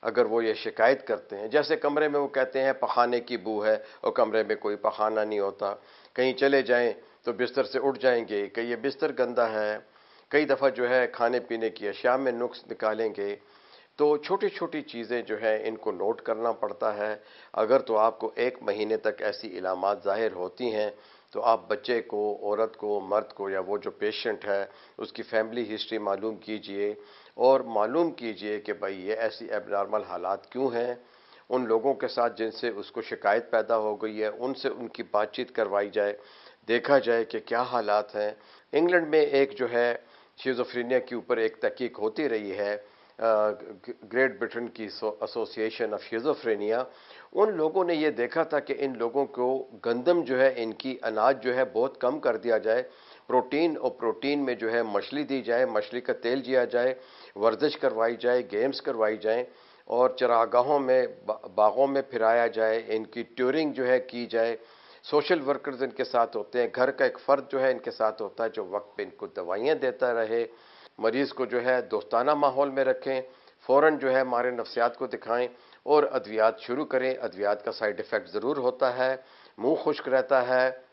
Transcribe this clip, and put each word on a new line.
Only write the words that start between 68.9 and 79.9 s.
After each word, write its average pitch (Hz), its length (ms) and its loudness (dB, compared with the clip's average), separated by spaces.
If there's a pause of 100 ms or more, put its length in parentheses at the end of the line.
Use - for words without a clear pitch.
पे 104 60 -4
इनको 95 240 -10
दवाइयाँ 104 500 -2
देता 127 340 0
रहे, 113 360 0 (520)
मरीज़ 117 340 2
को 127 120 -2
जो 120 140 0
है 127 280 2
दोस्ताना 117 480 2
माहौल 143 340 2
में 135 140 0
रखें, 131 380 0 (460)
फ़ौरन 147 300 6
जो 131 120 0
है 131 120 4
हमारे 123 300 2
नफ्सियात 120 440 0
को 131 120 -6
दिखाएं 120 420 -2 (360)
और 147 200 6
अद्वियात 110 540 2
शुरू 131 260 -4
करें। 131 320 0
अद्वियात 104 440 -2
का 113 100 -4
साइड 104 280 -2
इफ़ेक्ट - 300 -4
ज़रूर 117 280 -2
होता 127 320 0
है, 127 340 -2 (360)
मुंह 131 160 2
खुश्क - 320 -2